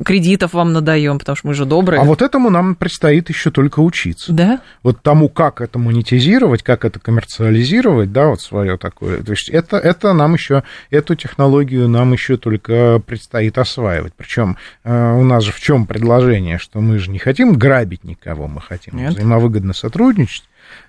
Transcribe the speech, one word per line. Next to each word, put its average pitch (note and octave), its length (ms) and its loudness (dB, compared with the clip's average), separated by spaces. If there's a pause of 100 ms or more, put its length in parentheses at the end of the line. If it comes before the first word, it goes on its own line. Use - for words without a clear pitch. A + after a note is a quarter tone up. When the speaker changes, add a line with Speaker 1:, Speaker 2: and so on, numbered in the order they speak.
Speaker 1:
кредитов F#3 500 0
вам E3+ 180 0
надаём, D3+ 460 0
потому C#3 160 -6
что C#3+ 140 -10
мы D3 60 -2
же C#3+ 100 -2
добрые». D#3+ 360 2
Speaker 2:
А C#3+ 40 4
вот D3+ 180 4
этому C4 280 2
нам F3+ 260 0
предстоит E3 540 0
ещё D#3 200 -2
только C#3+ 300 0
учиться. D#3+ 520 -2
Speaker 1:
Да? F#3 280 2 (240)
Speaker 2:
Вот B2 180 0
тому, D3 260 4
как D3 320 -2
это A#2+ 200 -6
монетизировать, B2 840 2
как A#2+ 220 0
это - 160 -4
коммерциализировать, A#2 1120 0
да, C#3 160 2
вот G#2+ 120 -2
своё G2 360 -4
такое. - 440 -8
То G#2 120 -8
есть - 180 -6
это, E3+ 260 -2
это F3 280 0
нам E3 300 2
ещё, C#3 280 0 (280)
эту D3+ 240 0
технологию C3+ 760 0
нам B2 240 4
ещё B2+ 240 0
только A#2 720 0
предстоит A2 500 -4
осваивать. F2+ 560 -4
Причём, - 460 -4 (260)
э, A#2 340 0
у C3 60 4
нас B2 200 2
же G2+ 60 -4
в - 100 -10
чём B2+ 260 2
предложение, A2+ 720 0
что - 240 -10
мы A2 160 2
же F#2 120 -6
не G2 80 -8
хотим F#3+ 360 2
грабить A#2+ 500 0
никого, E2 420 -10
мы D2 140 -12
хотим - 380 -14
Speaker 1:
Нет. C3+ 160 -4
Speaker 2:
взаимовыгодно G#2+ 580 0
сотрудничать. F#3 720 0 (440)